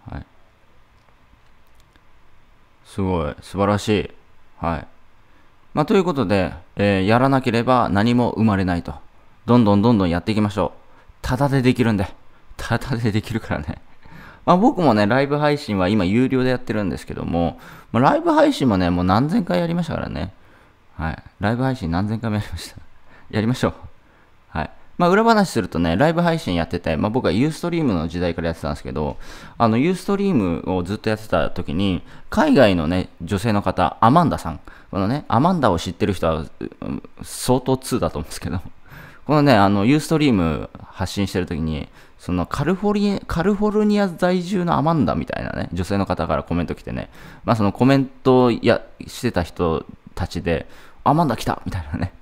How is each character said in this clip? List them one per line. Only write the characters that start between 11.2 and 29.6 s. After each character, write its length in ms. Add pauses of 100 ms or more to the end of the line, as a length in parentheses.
た 160
だ 100
で 140
で 100
き 100
る 120
ん 20
で。 180 (440)
た 180
だ 180
で 160
で 120
き 100
る 80
か 140
ら 60
ね。 200 (640)
ま 80
あ、 60
僕 240
も 100
ね、 140
ラ 160
イ 40
ブ 120
配 180
信 220
は 100
今 160
有 240
料 160
で 60
や 60
っ 20
て 160
る 100
ん 60
で 80
す 80
け 80
ど 100
も、 340 (320)
ま 100
あ、 20
ラ 140
イ 40
ブ 120
配 200
信 160
も 80
ね、 140
も 100
う 60
何 240
千 160
回 140
や 60
り 60
ま 100
し 40
た 80
か 80
ら 80
ね。 240 (640)
は 140
い。 100 (180)
ラ 120
イ 40
ブ 60
配 120
信 160
何 160
千 140
回 80
も 80
や 60
り 100
ま 60
し 120
た。 60 (540)
や 100
り 60
ま 80
し 100
ょ 40
う。 60 (760)
は 140
い。 60 (280)
ま 80
あ、 20
裏 160
話 260
す 100
る 80
と 120
ね、 160
ラ 120
イ 40
ブ 80
配 180
信 160
や 100
っ 40
て 100
て、 180
ま 120
あ、 20
僕 140
は 80
ユ 160
ー 20
ス 120
ト 80
リ 100
ー 20
ム 120
の 120
時 140
代 140
か 80
ら 60
や 40
っ 20
て 80
た 60
ん 40
で 40
す 60
け 100
ど、 240 (400)
あ 100